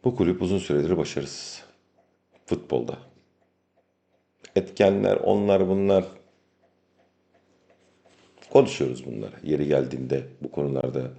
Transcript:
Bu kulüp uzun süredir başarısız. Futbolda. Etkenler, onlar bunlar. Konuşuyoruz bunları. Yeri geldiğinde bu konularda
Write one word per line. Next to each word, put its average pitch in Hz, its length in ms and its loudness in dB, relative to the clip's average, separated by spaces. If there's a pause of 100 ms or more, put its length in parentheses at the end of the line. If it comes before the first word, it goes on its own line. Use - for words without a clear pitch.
Bu 123 120 2
kulüp 90 260 2
uzun 95 160 0
süredir 80 380 0
başarısız. - 680 -8 (800)
Futbolda. - 520 -4 (1600)
Etkenler, 98 600 2
onlar 98 520 2
bunlar. 98 360 2 (2500)
Konuşuyoruz 65 560 2
bunları. 52 360 -10
Yeri 73 240 0
geldiğinde 65 600 0 (140)
bu 71 100 -10
konularda 65 680 -4